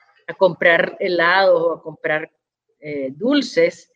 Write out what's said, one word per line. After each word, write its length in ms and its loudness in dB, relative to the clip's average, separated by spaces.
a 80 -14
comprar 640 2
helados 640 2
o 120 0
a 80 -14
comprar, 480 -8
eh, 340 -10
dulces, 840 -2